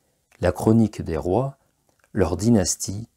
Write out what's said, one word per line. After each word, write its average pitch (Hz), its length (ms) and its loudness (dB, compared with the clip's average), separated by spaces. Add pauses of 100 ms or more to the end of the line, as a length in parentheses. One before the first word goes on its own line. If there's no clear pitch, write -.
(400)
la 87 120 0
chronique 110 500 2
des 80 140 -6
rois, 95 400 -2 (560)
leurs 90 240 0
dynasties 104 800 0